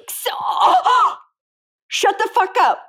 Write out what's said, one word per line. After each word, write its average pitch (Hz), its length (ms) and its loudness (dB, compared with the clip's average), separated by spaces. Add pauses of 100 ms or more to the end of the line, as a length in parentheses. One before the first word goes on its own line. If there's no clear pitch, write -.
so, - 220 -8
<gasps> - 840 2 (720)
shut - 280 0
the 427 180 -4
fuck 381 280 0
up. 220 160 2 (100)